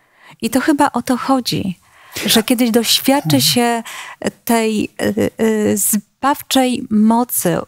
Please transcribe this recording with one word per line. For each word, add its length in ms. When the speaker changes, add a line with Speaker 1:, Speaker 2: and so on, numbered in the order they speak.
Speaker 1:
I 80
to 100
chyba 320
o 100
to 140
chodzi, 640
że 160
kiedy 300
doświadczy 640
Speaker 2:
Mhm. 60
Speaker 1:
się 400
tej, 460
y, 280
y, 380
zbawczej 1120
mocy, 760